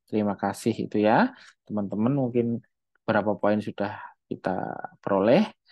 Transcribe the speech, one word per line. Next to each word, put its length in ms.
Terima 240
kasih 560
itu, 80
ya, 320
teman-teman. 480
Mungkin 480
beberapa 320
poin 240
sudah 400
kita 240
peroleh. 400